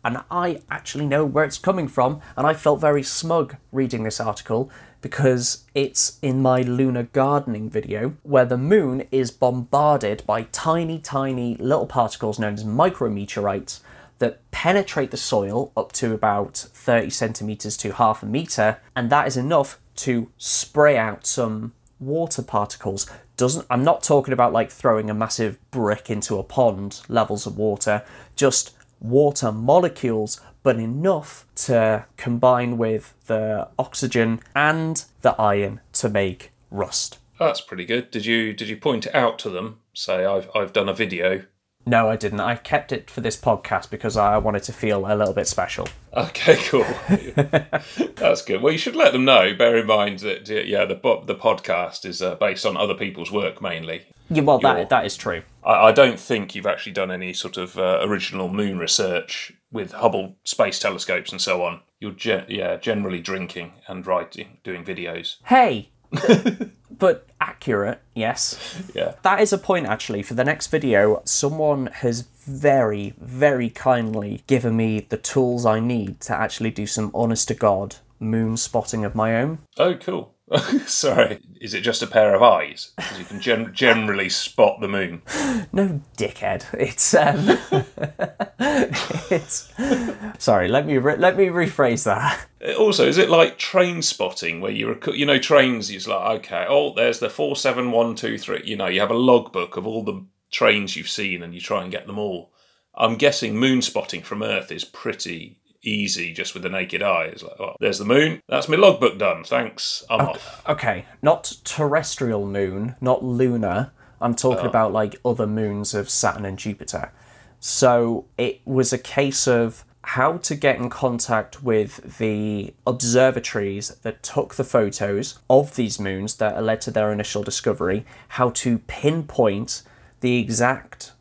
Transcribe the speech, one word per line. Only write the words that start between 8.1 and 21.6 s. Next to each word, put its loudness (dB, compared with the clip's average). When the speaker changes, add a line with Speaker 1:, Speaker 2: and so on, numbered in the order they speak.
Speaker 1:
where 4
the 0
moon 2
is 2
bombarded 2
by 0
tiny, -2
tiny -4
little 0
particles -2
known -2
as -8
micrometeorites -2
that -2
penetrate 0
the -10
soil -2
up -4
to -2
about 0
thirty -2
centimeters -6
to -6
half 0
a -12
meter, 0
and -2
that 4
is -2
enough 0
to -2
spray 2
out -4
some -4